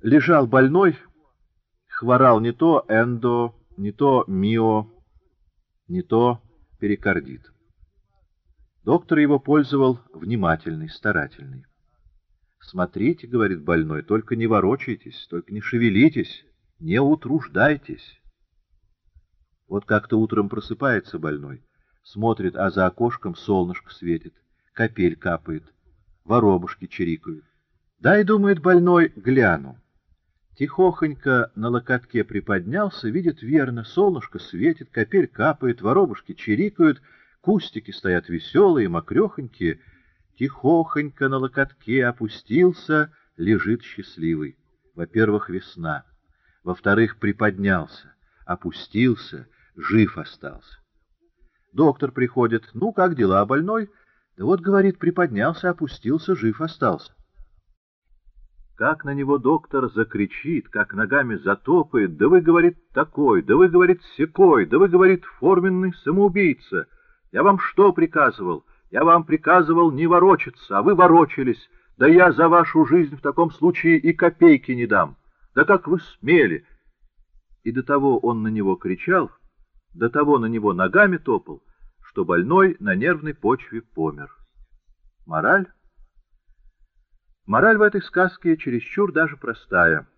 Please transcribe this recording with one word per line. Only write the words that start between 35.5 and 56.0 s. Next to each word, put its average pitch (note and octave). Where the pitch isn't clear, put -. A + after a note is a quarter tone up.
воробушки C3
чирикают, C#3
кустики D#3+
стоят F2+
весёлые, C#3+
мокрёхонькие. C#3
Тихохонько C#3+
на C3+
локотке C3
опустился, D3+
лежит F2
счастливый. D#2
Во-первых, G#2
весна. E2
Во-вторых, G2+
приподнялся, G2
опустился, F2
жив G2
остался. -
Доктор C#3
приходит. A#2
«Ну, F#3+
как F#3
дела, G2+
больной?» G3
«Да -
вот, — E3+
говорит, — G3
приподнялся, E3
опустился, D#3+